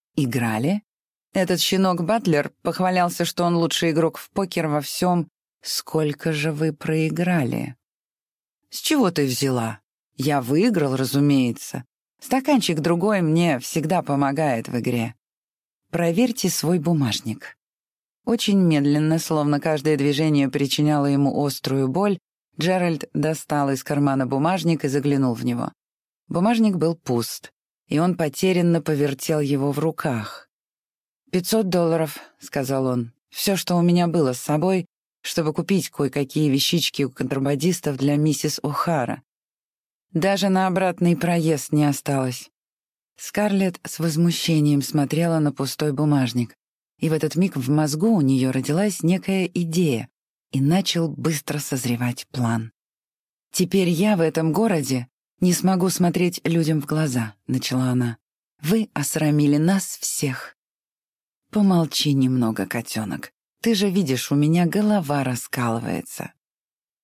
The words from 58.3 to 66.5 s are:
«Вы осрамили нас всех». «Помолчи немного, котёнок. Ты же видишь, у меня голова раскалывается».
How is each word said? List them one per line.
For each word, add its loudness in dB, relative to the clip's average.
«Вы 0
осрамили 2
нас 0
всех». -6
«Помолчи 2
немного, 0
котёнок. -6
Ты 2
же 2
видишь, 0
у 0
меня 4
голова 0
раскалывается». -6